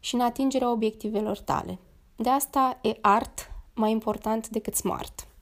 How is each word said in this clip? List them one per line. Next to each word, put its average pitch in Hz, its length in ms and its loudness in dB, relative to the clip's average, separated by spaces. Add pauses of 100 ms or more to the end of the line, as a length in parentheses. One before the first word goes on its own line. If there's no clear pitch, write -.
și - 140 -8
în 240 60 2
atingerea 254 500 2
obiectivelor 214 680 -2
tale. - 400 -4 (380)
De 233 120 0
asta 262 540 2
e 220 180 0
art - 500 2 (240)
mai 220 160 2
important 220 580 -2
decât 214 260 -6
smart. - 520 -4 (160)